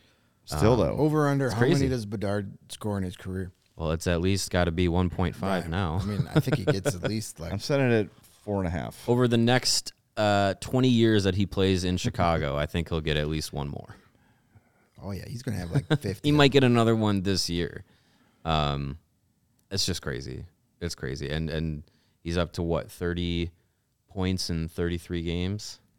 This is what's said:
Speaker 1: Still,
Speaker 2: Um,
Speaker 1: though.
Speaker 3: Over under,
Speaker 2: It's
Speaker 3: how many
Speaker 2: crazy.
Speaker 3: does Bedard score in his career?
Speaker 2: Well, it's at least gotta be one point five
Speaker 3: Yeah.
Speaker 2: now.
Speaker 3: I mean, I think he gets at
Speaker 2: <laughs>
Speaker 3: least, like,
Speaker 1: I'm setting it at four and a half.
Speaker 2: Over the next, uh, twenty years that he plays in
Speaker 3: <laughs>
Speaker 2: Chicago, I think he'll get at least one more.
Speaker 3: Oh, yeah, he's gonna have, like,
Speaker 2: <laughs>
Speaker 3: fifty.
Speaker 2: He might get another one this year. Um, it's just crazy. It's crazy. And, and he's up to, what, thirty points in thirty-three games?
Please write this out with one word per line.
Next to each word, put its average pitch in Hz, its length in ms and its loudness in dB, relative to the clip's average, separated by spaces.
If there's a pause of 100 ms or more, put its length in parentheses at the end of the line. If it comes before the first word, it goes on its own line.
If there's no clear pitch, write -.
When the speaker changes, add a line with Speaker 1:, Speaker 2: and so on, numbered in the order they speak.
(460)
Speaker 1:
Still, - 280 2
Speaker 2:
Um, 120 80 4
Speaker 1:
though. 60 160 0
Speaker 3:
Over 151 300 2
under, 139 200 0
Speaker 2:
It's 104 80 -2
Speaker 3:
how 117 60 0
many 127 120 4
Speaker 2:
crazy. 139 160 2
Speaker 3:
does 123 160 -2
Bedard 101 500 -4 (140)
score 104 300 -6
in 95 40 -2
his 90 140 -6
career? 92 340 -8 (240)
Speaker 2:
Well, 82 160 -4
it's 80 140 -4
at 87 160 2
least 92 300 0
gotta 87 200 2
be 90 160 2
one 87 220 2
point 87 260 -2
five 95 280 -2
Speaker 3:
Yeah. 85 80 -8
Speaker 2:
now. 85 280 -2
Speaker 3:
I 185 60 -4
mean, - 300 -4
I - 40 4
think - 180 -2
he - 80 -6
gets 143 280 0
at 90 100 -10
Speaker 2:
<laughs> 110 60 -2
Speaker 3:
least, 107 300 -6
like, 82 120 -8
Speaker 1:
I'm 98 80 -4
setting 139 320 0
it 110 140 4
at - 20 -10 (360)
four 101 160 -2
and 92 80 -2
a - 20 -2
half. 71 400 -6
Speaker 2:
Over 123 180 4
the 120 120 2
next, - 540 2 (220)
uh, 101 460 2
twenty 127 280 2
years 113 340 6
that 95 100 4
he 95 140 0
plays 95 360 2
in 90 140 0
Speaker 3:
<laughs> - 80 -4
Speaker 2:
Chicago, 82 500 0
I 76 120 0
think 85 220 -4
he'll 82 120 -2
get 76 160 0
at 76 100 0
least 78 240 -4
one 71 160 -4
more. - 280 -10 (1080)
Speaker 3:
Oh, 90 100 -10
yeah, 90 160 -10
he's 120 160 -10
gonna 110 140 -6
have, 90 140 -6
like, 139 160 0
Speaker 2:
<laughs> 151 140 0
Speaker 3:
fifty. 98 260 -4
Speaker 2:
He 147 60 4
might 143 180 8
get 139 120 8
another 120 320 6
one 104 280 2
this 95 260 0
year. 87 340 -4 (600)
Um, 71 520 0 (720)
it's 98 140 -2
just 90 160 -4
crazy. 65 440 -8 (360)
It's 85 120 -6
crazy. 67 360 -8
And, 80 200 -2
and 78 340 -4 (380)
he's 85 160 -4
up 85 160 -2
to, - 80 -6
what, 85 300 -2
thirty 87 600 -2 (580)
points 92 400 -2
in 82 180 -2
thirty-three 87 560 -4
games? 90 560 -6 (200)